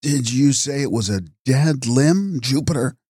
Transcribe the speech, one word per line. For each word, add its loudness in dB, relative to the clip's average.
Did -2
you 4
say -2
it -2
was -2
a -2
dead 2
limb, 2
Jupiter? -2